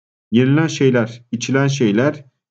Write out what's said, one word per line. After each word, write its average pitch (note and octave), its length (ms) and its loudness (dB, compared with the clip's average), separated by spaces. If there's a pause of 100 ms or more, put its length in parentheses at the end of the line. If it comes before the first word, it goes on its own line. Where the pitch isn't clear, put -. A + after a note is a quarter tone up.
(320)
Yenilen C3+ 360 2
şeyler, B2 640 -2
içilen C3 360 -2
şeyler, C3 580 -2 (240)